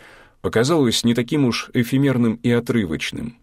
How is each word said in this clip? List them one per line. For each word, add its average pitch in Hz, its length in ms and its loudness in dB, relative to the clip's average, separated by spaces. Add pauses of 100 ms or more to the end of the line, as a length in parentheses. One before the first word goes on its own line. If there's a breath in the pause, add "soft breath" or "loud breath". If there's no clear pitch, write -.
(440 loud breath)
показалось 120 600 2
не 117 100 2
таким 131 320 0
уж - 260 -4
эфемерным 127 640 2
и - 160 -2
отрывочным, 117 920 -2